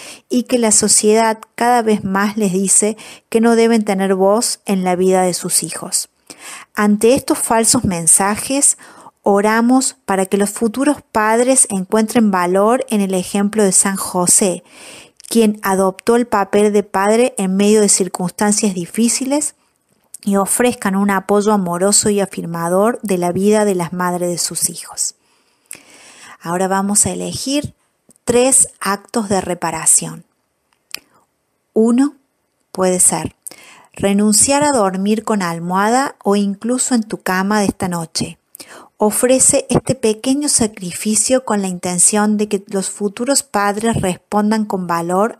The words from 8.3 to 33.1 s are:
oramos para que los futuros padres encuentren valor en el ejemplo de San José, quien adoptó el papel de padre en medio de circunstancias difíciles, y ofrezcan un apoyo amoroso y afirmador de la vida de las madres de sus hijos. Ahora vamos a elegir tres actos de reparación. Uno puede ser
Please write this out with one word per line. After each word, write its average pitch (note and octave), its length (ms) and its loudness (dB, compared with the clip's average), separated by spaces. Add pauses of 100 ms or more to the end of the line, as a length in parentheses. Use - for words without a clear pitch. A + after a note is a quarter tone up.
oramos A3+ 800 2
para F#3+ 220 0
que G3+ 100 -2
los G3+ 140 0
futuros B3+ 480 -2 (120)
padres A#3 600 2
encuentren A3 600 0
valor F#3+ 600 2
en G#3 100 0
el F#3+ 140 -2
ejemplo G3+ 500 0
de F#3+ 80 2
San G3 240 0
José, F3+ 640 0 (680)
quien G#3+ 320 2
adoptó F#3+ 540 0
el A#3+ 100 2
papel G#3 440 2
de G#3 120 2
padre G#3+ 560 0
en F#3+ 180 -2
medio G#3 240 4
de G#3 80 4
circunstancias G3+ 840 -2
difíciles, A#3+ 800 -2 (720)
y G3 100 0
ofrezcan G3 600 0
un G3+ 140 0
apoyo G3+ 420 0
amoroso F#3+ 560 0
y G3+ 120 0
afirmador F3+ 800 -2
de G3 160 -2
la F3 120 -2
vida G#3 360 2
de G3 80 0
las F3 180 -4
madres F3+ 380 -4
de E3+ 80 -6
sus - 320 -4
hijos. - 460 -10 (1200)
Ahora F3+ 260 -2
vamos G3 380 0
a F#3+ 60 -2
elegir F3+ 640 -6 (500)
tres B3 440 2 (120)
actos G3+ 480 -4
de F#3+ 140 0
reparación. E3 800 -4 (1500)
Uno A#3+ 400 2 (580)
puede F#3 280 0
ser D#3+ 360 -2 (560)